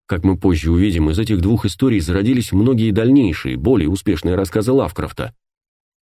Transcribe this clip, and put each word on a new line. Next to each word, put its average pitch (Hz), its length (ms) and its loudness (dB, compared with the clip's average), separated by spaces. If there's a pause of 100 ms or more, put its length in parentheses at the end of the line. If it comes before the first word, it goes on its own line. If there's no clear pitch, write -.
Как 87 200 -4
мы 92 120 2
позже 82 320 0
увидим, 85 400 2
из 78 80 -2
этих 95 220 -2
двух 107 260 0
историй 113 360 0
зародились 101 500 -2
многие 113 400 2
дальнейшие, 110 640 2
более 82 320 2
успешные 90 480 -2
рассказы 101 380 -2
Лавкрафта. 76 600 -4 (720)